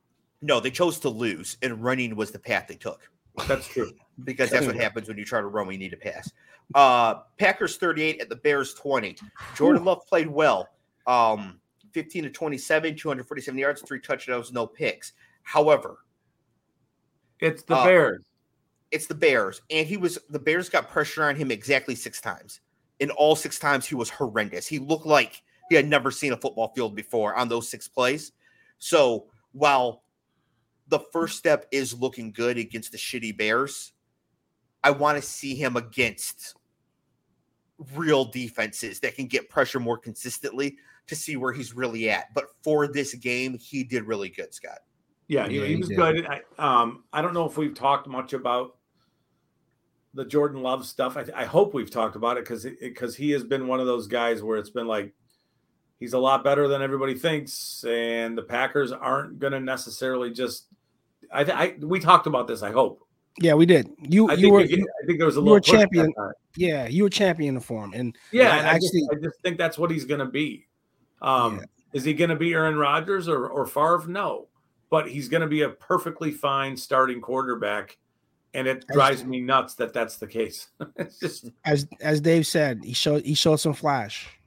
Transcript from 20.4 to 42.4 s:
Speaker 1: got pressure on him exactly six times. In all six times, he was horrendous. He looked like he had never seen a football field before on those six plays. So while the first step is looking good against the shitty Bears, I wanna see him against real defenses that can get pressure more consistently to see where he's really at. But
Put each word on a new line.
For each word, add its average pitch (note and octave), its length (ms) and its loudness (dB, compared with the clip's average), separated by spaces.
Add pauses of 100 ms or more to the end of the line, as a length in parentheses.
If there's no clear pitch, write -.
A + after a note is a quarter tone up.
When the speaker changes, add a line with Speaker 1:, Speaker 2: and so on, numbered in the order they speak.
Speaker 1:
got - 200 0
pressure D#3 340 -2
on C#3+ 120 0
him C#3 160 -4
exactly B2+ 440 -2
six - 260 -12
times. - 400 -12 (380)
In C#3+ 120 -2
all D3+ 240 4
six - 240 -6
times, C#3+ 260 0
he - 100 -8
was A#2 140 -6
horrendous. A2 580 -6
He D#3 120 -8
looked D#3 280 -4
like C3+ 340 2 (280)
he E3+ 60 4
had D3 120 6
never C#3 240 2
seen C3+ 220 -4
a A2+ 40 -2
football A2+ 380 -4
field A2+ 200 -4
before G#2+ 400 -2
on B2 140 -2
those A#2 180 -4
six - 200 -14
plays. C3 440 -2 (460)
So B2+ 480 2 (280)
while C3+ 500 2 (840)
the C3 120 2 (120)
first E3 260 -4
step D3+ 340 0
is C3+ 220 -4
looking A#2+ 380 -6
good A#2+ 260 -2
against A2 340 -10
the A2 60 -16
shitty A2+ 400 -8
Bears, A#2 540 -2 (920)
I C#3+ 80 6
wanna D3 300 0
see C#3 340 -10
him B2+ 220 -2
against - 800 -6 (1400)
real D3+ 300 2
defenses A2+ 720 -8
that A#2+ 160 -4
can C3 120 -8
get B2 220 -4
pressure C3+ 300 0
more A#2 180 -2
consistently B2+ 800 -8 (300)
to D#3+ 80 -10
see D#3 200 -8
where B2+ 160 -4
he's B2 220 -12
really A2+ 360 -4
at. F#2 240 -4
But C#3+ 120 -4 (160)